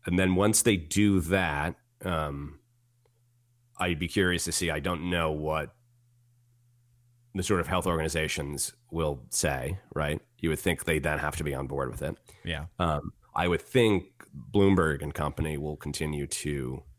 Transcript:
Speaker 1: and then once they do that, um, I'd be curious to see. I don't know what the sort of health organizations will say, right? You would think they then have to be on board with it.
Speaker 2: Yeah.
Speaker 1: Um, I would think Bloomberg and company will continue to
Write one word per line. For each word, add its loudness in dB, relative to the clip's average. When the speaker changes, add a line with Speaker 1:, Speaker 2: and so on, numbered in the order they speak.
Speaker 1:
and 2
then 4
once 4
they 6
do 4
that, 0
um, -4
I'd 0
be -2
curious 4
to -4
see. 0
I 0
don't -4
know 2
what -4
the -2
sort 2
of -2
health 0
organizations -2
will -4
say, -2
right? -2
You 0
would 0
think -2
they 0
then -2
have -4
to -4
be -2
on -6
board -4
with -10
it. -6
Speaker 2:
Yeah. -6
Speaker 1:
Um, -2
I 0
would 2
think 2
Bloomberg 6
and -8
company -4
will -6
continue -4
to -6